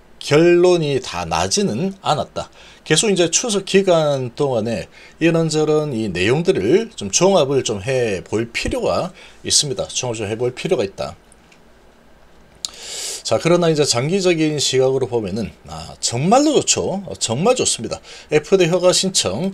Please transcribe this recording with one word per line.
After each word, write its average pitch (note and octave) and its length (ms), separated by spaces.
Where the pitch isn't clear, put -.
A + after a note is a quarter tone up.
결론이 E3+ 840
다 F2 220
나지는 A2 800
않았다. - 480
계속 D#3 240
이제 F3 220
추석 G3+ 340
기간 D#3 720
동안에 A2+ 540
이런저런 D#3 760
이 A2 160
내용들을 C3+ 840
좀 G2+ 160
종합을 D3+ 540
좀 G#2 180
해볼 A2+ 720
필요가 F3+ 600
있습니다. - 440
종합 A#2+ 280
좀 A2 100
해볼 A#2+ 280
필요가 E3 300
있다. - 320
자, A2+ 180
그러나 E3+ 300
이제 D3+ 140
장기적인 D#3 720
시각으로 C3 480
보면은, G#2 460
아, E2 320
정말로 A#3 540
좋죠. D#3+ 520
어, C3+ 140
정말 E3+ 340
좋습니다. - 460
에프디아이 F3 360
허가 F3+ 240
신청, F3+ 600